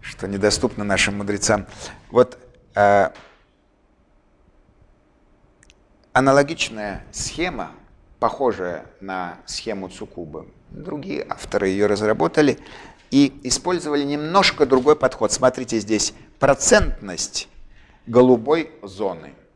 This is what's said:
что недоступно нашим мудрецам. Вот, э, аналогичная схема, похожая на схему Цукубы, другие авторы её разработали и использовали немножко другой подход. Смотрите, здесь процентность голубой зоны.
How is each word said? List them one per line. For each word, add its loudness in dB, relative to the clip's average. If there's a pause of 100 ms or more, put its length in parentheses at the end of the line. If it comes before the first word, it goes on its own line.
что -12
недоступно 0
нашим 0
мудрецам. -2 (420)
Вот, 2 (340)
э, 4 (3000)
аналогичная 0
схема, -8 (480)
похожая -2 (140)
на -10
схему -10
Цукубы, -14 (240)
другие -10
авторы -4
её 0
разработали 0 (540)
и 2
использовали -4
немножко 0
другой 4
подход. -2
Смотрите, 0
здесь -2 (240)
процентность 0 (600)
голубой 4 (100)
зоны. -8 (200)